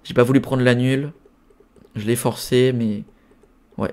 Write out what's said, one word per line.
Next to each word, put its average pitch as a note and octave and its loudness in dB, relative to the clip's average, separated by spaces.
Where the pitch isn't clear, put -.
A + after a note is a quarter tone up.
j'ai - -14
pas B2 4
voulu C3 4
prendre B2+ -2
la B2 4
nulle. C3+ -2
Je G#2 -8
l'ai A#2+ 0
forcé, B2+ 0
mais... A2 -2
Ouais, - -4